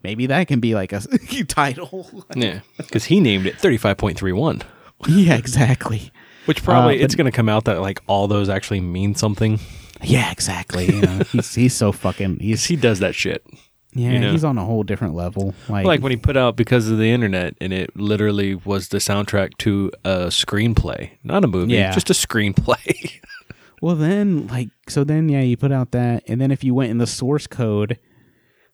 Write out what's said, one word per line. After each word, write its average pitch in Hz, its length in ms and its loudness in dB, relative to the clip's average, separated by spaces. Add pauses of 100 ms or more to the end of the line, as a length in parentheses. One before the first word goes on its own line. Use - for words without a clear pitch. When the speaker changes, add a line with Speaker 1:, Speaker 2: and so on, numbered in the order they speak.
Speaker 1:
maybe 110 220 -4
that 151 220 2
can 131 120 2
be, 113 140 2
like, 95 180 -2
a 101 80 -4
<laughs> 254 480 -2
title." 175 800 -4
<laughs> 151 60 -8
Speaker 2:
Yeah, 101 240 -2 (320)
'cause - 140 -2
he 190 140 6
named 98 260 4
it - 120 -4
thirty-five 113 380 2
point 98 220 -2
three 92 140 -2
one. 131 280 -2 (480)
Speaker 1:
Yeah, 170 280 6
exactly. 120 760 0 (320)
Speaker 2:
Which - 180 -2
probably 123 340 6
Speaker 1:
Uh, - 20 -2
but 139 60 4
Speaker 2:
it's 135 100 2
gonna 131 180 2
come 113 160 2
out 107 160 2
that, 95 160 0
like, 98 260 -4
all 101 220 2
those 101 220 2
actually 95 320 -2
mean 92 320 -2
something. 107 440 0 (440)
Speaker 1:
Yeah, 117 280 2
exactly. 90 640 -4
You 101 60 -2
know, 95 260 0
Speaker 2:
<laughs> - 60 -10
Speaker 1:
he's, - 220 -2
he's 123 200 2
so 104 160 2
fucking, 95 460 -4
Speaker 2:
'Cause - 80 -10
Speaker 1:
he's 110 220 -2
Speaker 2:
he 175 100 0
does 117 220 2
that 92 160 -2
shit. - 280 -4 (520)
Speaker 1:
Yeah, 123 180 0
Speaker 2:
You 123 60 2
know? 127 140 2
Speaker 1:
he's 160 120 2
on 135 140 0
a 92 80 -2
whole 110 160 0
different 98 320 -4
level. 92 400 -4 (120)
Like, 101 200 0
Speaker 2:
Like 147 160 2
when 135 100 -2
he 120 60 0
put 135 180 0
out 123 200 2
Because 117 340 2
of 110 80 2
the 110 120 2
Internet, 98 480 0
and 92 140 -6
it 92 240 -6
literally 101 580 0
was 95 340 -4
the 101 100 -2
soundtrack 101 600 -2
to 101 320 0 (140)
a 92 220 0
screenplay. - 840 0 (120)
Not 190 180 0
a 156 40 4
movie, 92 280 0
Speaker 1:
Yeah. 95 180 2
Speaker 2:
just 95 180 0
a - 20 6
screenplay. - 1000 0 (140)
<laughs> - 540 -20
Speaker 1:
Well, 170 160 0
then, 175 520 0
like, 123 200 -4 (200)
so 143 160 0
then, 156 260 0
yeah, 139 100 2
you 123 160 2
put 139 160 0
out 131 200 -2
that, 120 360 0
and 113 120 -2
then 135 100 2
if 135 140 -2
you 123 100 2
went 127 160 0
in 117 80 -2
the 117 80 2
source 143 400 -4
code, 107 520 -2 (760)